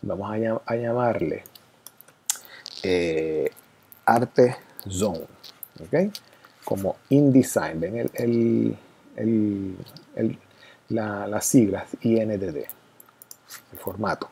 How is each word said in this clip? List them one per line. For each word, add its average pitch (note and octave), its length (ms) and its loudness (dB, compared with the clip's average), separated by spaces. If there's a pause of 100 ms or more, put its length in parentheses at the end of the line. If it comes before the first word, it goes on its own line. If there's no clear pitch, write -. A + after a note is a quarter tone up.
Vamos G2+ 300 -6
a G#2+ 60 -4
llam-, A2+ 280 0
a A#2 100 -4
llamarle, A#2 680 0 (1400)
eh, D#2+ 680 0 (540)
Arte B2 500 4 (320)
Zone, F#2 380 -4 (560)
¿ok? E3 320 0 (500)
Como G2 340 -2 (120)
InDesign, C#3+ 720 4
ven E3 180 -4
el, A#2 160 -4
el, A#2 640 2 (380)
el, G#2 600 0 (380)
el, A#2+ 240 -2 (500)
la, G#2+ 380 -4
las G#2 180 -2
siglas G2+ 440 4 (120)
I A2+ 180 2
N G#2+ 180 -2
D F#2+ 140 -4
D, C#2+ 160 -8 (1040)
el - 80 -18
formato. G2 520 -6